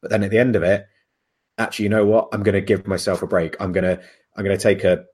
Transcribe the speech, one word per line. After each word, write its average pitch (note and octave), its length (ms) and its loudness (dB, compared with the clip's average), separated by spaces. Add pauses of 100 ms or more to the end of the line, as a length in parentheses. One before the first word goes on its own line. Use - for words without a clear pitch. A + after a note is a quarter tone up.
But F#2 100 -8
then G#2 120 0
at G2 60 -4
the G#2+ 80 2
end B2 180 4
of F#2+ 60 2
it, F#2+ 240 0 (720)
actually, A2 260 -4
you G#2 60 0
know G#2+ 160 2
what? G#2+ 260 2
I'm G#2 120 -6
gonna G2 180 2
give F#2+ 240 0
myself F#2 380 -4
a F#2 40 -8
break. E2+ 320 -2
I'm F#2+ 120 -6
gonna, F2+ 280 -2 (360)
I'm G#2+ 80 -8
gonna G2 140 0
take G2 260 2
a F2+ 300 0